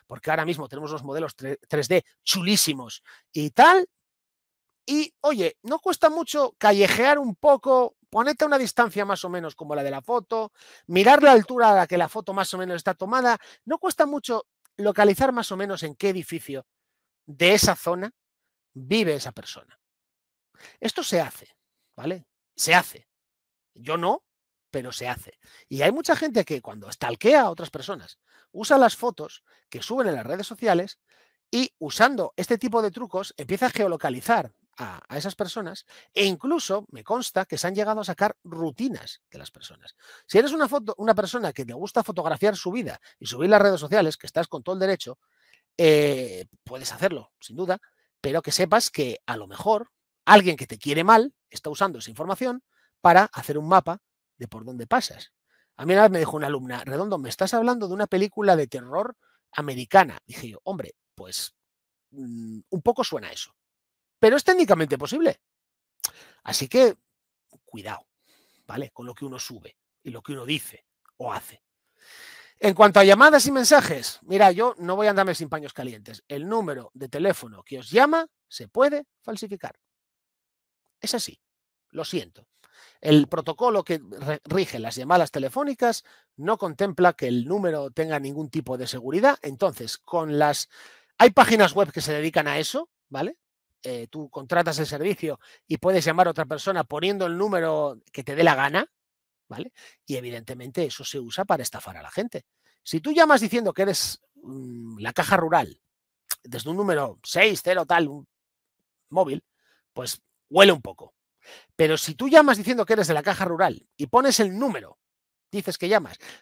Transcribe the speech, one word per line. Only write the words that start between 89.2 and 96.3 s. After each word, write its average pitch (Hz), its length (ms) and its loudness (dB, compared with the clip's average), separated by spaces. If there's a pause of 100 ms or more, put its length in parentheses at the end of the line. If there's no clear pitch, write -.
Entonces, 135 560 -6
con 156 400 -4
las... 147 300 0 (500)
Hay 233 120 8
páginas 214 440 6
web 190 200 0
que 160 80 -8
se 156 100 -4
dedican 151 380 -2
a 143 100 -2
eso, 269 300 -6 (180)
¿vale? 156 300 -8 (440)
Eh, 120 280 -12
tú 151 200 -14
contratas 156 500 -4
el 156 60 -4
servicio 156 540 -6 (260)
y 156 120 -6
puedes 180 260 0
llamar 170 240 4
a 165 40 -2